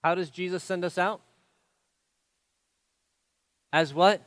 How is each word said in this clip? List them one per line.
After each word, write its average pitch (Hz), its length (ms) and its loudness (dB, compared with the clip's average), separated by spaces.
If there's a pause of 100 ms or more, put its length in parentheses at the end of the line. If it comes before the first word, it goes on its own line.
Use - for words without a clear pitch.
How 170 140 2
does 180 120 -6
Jesus 180 360 -6
send 180 200 -6
us 175 140 -4
out? 190 240 -2 (2500)
As 147 220 2
what? 185 320 4